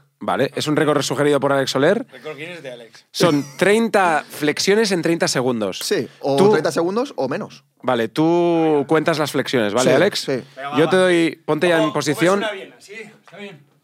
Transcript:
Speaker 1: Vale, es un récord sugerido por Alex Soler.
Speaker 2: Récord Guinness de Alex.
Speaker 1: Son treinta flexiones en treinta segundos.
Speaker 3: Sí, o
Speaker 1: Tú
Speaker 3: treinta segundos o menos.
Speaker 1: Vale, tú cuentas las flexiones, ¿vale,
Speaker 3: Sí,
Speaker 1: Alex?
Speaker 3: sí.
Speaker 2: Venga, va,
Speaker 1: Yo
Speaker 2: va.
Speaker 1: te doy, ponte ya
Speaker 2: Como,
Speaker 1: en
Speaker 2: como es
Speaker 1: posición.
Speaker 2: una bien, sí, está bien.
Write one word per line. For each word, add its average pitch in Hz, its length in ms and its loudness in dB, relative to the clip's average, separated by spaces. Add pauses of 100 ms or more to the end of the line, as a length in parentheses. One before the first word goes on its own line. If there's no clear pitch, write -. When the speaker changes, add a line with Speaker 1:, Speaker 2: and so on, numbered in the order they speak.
(220)
Speaker 1:
Vale, 104 340 -2
es - 120 -6
un 151 80 0
récord 147 260 2
sugerido 143 380 0
por 135 140 0
Alex 135 180 -2
Soler. 175 400 2
Speaker 2:
Récord 147 260 -14
Guinness 165 240 -14
de 135 100 -14
Alex. 120 400 -20
Speaker 1:
Son 147 340 2 (120)
treinta 190 720 2
flexiones 190 640 0
en 180 100 -2
treinta 165 280 0
segundos. 120 500 -2
Speaker 3:
Sí, - 300 -4 (100)
o 139 160 -2
Speaker 1:
Tú 143 140 6
Speaker 3:
treinta 165 240 2
segundos 196 420 -2
o 131 140 -4
menos. 110 340 -10 (180)
Speaker 1:
Vale, 120 280 0
tú 165 800 2
cuentas 160 280 2
las 147 140 -4
flexiones, 117 420 0
¿vale, 123 180 2
Speaker 3:
Sí, 127 40 6
Speaker 1:
Alex? 185 240 2
Speaker 3:
sí. 127 240 -6 (140)
Speaker 2:
Venga, 139 140 -10
va, 147 60 -2
Speaker 1:
Yo 147 80 4
Speaker 2:
va. 170 60 0
Speaker 1:
te 185 60 4
doy, 175 480 2
ponte 156 240 0
ya 170 60 2
Speaker 2:
Como, 160 120 2
Speaker 1:
en 151 60 -4
Speaker 2:
como 156 80 -2
es 139 40 -4
Speaker 1:
posición. 170 340 0
Speaker 2:
una 214 120 -6
bien, 196 280 -14
sí, 196 160 -20
está - 420 -20
bien. 196 280 -18 (180)